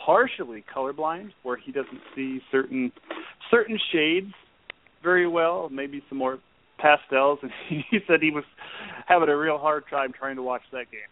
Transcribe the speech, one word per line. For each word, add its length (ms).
partially 600
colorblind, 580
where 140
he 140
doesn't 300
see 240
certain, 400
certain 280
shades 420
very 240
well, 420
maybe 380
some 100
more 220
pastels, 640
and 100
<laughs> 0
he 380
said 140
he 100
was 140
having 220
a 80
real 200
hard 320
time 280
trying 200
to 60
watch 280
that 180
game. 220